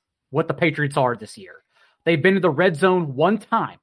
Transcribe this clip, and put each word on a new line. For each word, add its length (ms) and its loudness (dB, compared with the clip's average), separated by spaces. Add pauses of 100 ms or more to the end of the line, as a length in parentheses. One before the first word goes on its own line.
(300)
what 180 -2
the 60 -4
Patriots 420 -2
are 200 0
this 220 -16
year. 180 -20 (480)
They've 180 2
been 120 4
to 60 2
the 100 2
red 260 0
zone 380 0
one 240 2
time, 440 -4